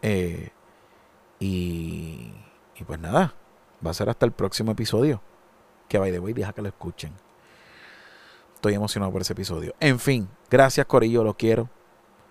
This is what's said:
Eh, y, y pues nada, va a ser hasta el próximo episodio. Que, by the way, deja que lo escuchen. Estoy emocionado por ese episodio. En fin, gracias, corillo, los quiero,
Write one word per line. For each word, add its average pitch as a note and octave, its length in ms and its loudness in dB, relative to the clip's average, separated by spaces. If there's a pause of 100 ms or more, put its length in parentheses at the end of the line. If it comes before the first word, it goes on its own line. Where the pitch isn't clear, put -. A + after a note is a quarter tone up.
Eh, F2+ 500 -2 (880)
y, E2 920 -6 (420)
y - 120 -16
pues D2+ 120 -10
nada, B2 360 0 (500)
va D#2+ 60 -2
a - 20 -2
ser A2 160 -2
hasta A#2 160 0
el A#2 60 2
próximo G#2+ 400 -2
episodio. A2+ 500 0 (680)
Que, G#2 120 0
by F#2+ 120 0
the F2+ 60 -2
way, F#2+ 160 -6
deja G#2+ 180 -4
que A2 120 -10
lo G2+ 40 -6
escuchen. - 460 -12 (1400)
Estoy G#2 180 0
emocionado G2+ 380 -2
por F#2+ 100 -4
ese G2 120 -4
episodio. F2 460 -8
En C3+ 200 4
fin, A#2+ 280 0 (220)
gracias, C3+ 380 6
corillo, A#2 360 4
los G#2+ 120 0
quiero, A2+ 340 2 (600)